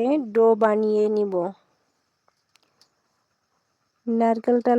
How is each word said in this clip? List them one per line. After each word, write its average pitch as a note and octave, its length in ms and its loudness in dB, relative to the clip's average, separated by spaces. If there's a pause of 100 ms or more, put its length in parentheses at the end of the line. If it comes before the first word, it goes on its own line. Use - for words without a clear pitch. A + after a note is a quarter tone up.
(320)
ডো A3+ 240 4
বানিয়ে G#3+ 540 0
নিব। G#3 240 -2 (2750)
নারকেলটা A3+ 720 0